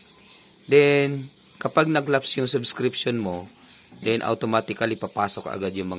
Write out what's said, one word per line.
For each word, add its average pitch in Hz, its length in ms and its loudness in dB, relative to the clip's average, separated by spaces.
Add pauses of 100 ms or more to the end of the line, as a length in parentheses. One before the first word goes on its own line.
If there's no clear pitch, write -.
(720)
Then 143 580 4 (320)
kapag 156 300 2
nag-lapse 139 500 0
yung 127 80 0
subscription 120 720 0
mo, 90 240 -2 (640)
then 113 180 2
automatically 110 720 0
papasok 101 540 -4
agad 95 260 -4
yung 92 220 -4